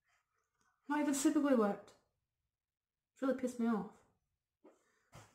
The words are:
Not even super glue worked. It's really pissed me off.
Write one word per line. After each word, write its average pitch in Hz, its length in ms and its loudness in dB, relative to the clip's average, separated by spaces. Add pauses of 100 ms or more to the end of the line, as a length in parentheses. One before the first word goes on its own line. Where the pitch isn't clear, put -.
(880)
Not 294 120 -2
even 285 140 0
super 302 260 2
glue 269 160 4
worked. 202 360 0 (1200)
It's - 100 -18
really 262 120 0
pissed 247 260 -6
me 233 80 0
off. 196 180 -2 (1500)